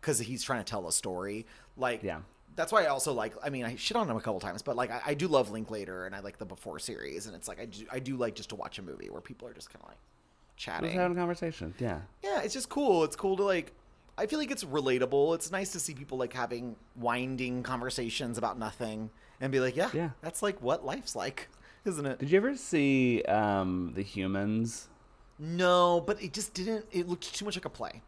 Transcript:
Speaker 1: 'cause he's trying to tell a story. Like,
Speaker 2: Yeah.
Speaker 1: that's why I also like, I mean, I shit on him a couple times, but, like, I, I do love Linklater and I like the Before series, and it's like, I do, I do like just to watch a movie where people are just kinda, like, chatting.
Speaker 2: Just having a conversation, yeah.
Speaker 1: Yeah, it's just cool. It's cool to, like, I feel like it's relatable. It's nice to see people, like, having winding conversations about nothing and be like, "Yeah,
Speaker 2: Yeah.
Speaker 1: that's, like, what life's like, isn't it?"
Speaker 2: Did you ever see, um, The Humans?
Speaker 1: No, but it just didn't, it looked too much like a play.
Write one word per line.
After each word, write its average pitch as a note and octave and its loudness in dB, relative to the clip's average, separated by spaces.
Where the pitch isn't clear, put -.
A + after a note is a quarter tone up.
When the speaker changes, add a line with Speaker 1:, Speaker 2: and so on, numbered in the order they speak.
Speaker 1:
'cause C3+ 2
he's A#2+ -4
trying A#2+ -2
to - -8
tell F#2+ -4
a D#2+ -2
story. G2+ -2
Like, B2 0
Speaker 2:
Yeah. E2 -4
Speaker 1:
that's E3 0
why G#3+ 8
I D#3+ 4
also C#3 2
like, A2 -2
I D3 -2
mean, B2+ -4
I A2+ -4
shit - -2
on G#3+ 2
him A2+ 0
a - -2
couple G2+ -2
times, F#2+ -6
but, B2+ -2
like, B2 0
I, A#2 -6
I D3 2
do C#3+ 0
love C3 6
Linklater G2+ -6
and F#2+ -8
I G2+ -8
like G2+ -10
the G#2+ -10
Before F2+ -10
series, D#2+ -6
and A2 -12
it's - -10
like, - -8
I A2+ -8
do, A2 -12
I C3 -6
do C3 -4
like A#2 0
just G#2+ -10
to A2 -8
watch - -8
a G2+ -10
movie G1+ -10
where G1+ -10
people - -16
are A#2 -14
just - -18
kinda, - -20
like, - -20
chatting. E3 -2
Speaker 2:
Just F3 0
having F3+ 2
a F3 0
conversation, E3 -4
yeah. G#2 -2
Speaker 1:
Yeah, G4 0
it's D3 -2
just C4 -4
cool. G#3+ 6
It's - -2
cool F#3+ 2
to, G3 2
like, F#3 2
I G#3+ 0
feel D4+ 0
like C#4 -2
it's A3+ -2
relatable. C3+ 4
It's E3 -4
nice F#3+ -2
to F3+ -6
see D#3 -2
people, C3 -8
like, B2 -2
having A#2+ -4
winding B2 0
conversations A#2+ -2
about A#2 0
nothing A2 -6
and C3+ -2
be C3+ 6
like, B2+ 2
"Yeah, F3 2
Speaker 2:
Yeah. D#3+ 0
Speaker 1:
that's, E3 -6
like, G#3 0
what C#3+ 0
life's E3+ -4
like, A#2+ -6
isn't D#3 -2
it?" C3+ -2
Speaker 2:
Did C#3 -2
you F3 8
ever B3+ 6
see, C3+ 4
um, F#2+ 2
The F#2+ -4
Humans? G2+ -2
Speaker 1:
No, F3 6
but G#3 -2
it F3+ -6
just - -6
didn't, G#3+ -2
it F3 0
looked F3 -4
too G3+ -6
much G3+ -4
like F#3 -6
a D3 -4
play. - -8